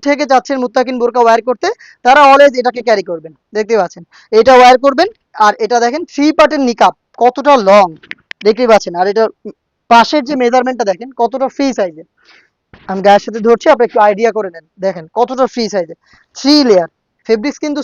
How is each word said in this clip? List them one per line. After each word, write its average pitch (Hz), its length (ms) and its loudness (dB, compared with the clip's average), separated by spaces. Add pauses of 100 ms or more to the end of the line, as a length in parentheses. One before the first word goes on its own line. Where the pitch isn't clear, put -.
ঢেকে 285 260 -2
যাচ্ছেন 269 320 -2
মুত্তাকিন 247 380 -4
বোরকা 240 220 -2
ওয়্যার 226 240 2
করতে, 240 200 -4 (380)
তারা 269 240 4
always 277 300 6
এটাকে 240 280 -4
ক্যারি 214 220 0
করবেন, 160 240 -10 (220)
দেখতে 214 260 -4
পাচ্ছেন 175 220 -8 (360)
এটা 240 200 4
ওয়্যার 247 260 6
করবেন। 277 220 0 (380)
আর 208 80 2 (100)
এটা 240 220 -2
দেখেন 277 160 -4 (100)
থ্রি 285 160 -2 (100)
পার্টের 302 320 2
নিকাব 208 240 0 (300)
কতটা 254 300 2 (160)
লং, 202 160 6 (600)
দেখতে 214 260 0
পাচ্ছেন। 190 280 0
আর 185 120 0
এটার 220 180 0 (600)
পাশের 233 400 2
যে 302 120 -6
মেজারমেন্টটা 247 500 -2
দেখেন 214 180 -8 (120)
কতটা 247 340 -4
ফ্রি 277 120 -2 (100)
সাইজের, 170 300 -8 (840)
আমি 190 160 -6
গায়ের 202 200 4
সাথে 220 220 -10
ধরছি, 233 260 0
আপনি 233 140 0
একটু 233 200 -4
আইডিয়া 214 300 0
করে 202 160 -6
নেন। 165 120 -20 (200)
দেখেন 180 200 -6 (140)
কতটা 247 340 -2
ফ্রি 240 100 -6 (100)
সাইজের, 170 240 -8 (400)
থ্রি 285 180 2 (140)
লেয়ার, 180 200 2 (380)
ফেব্রিক্স 226 360 -4
কিন্তু 294 200 -6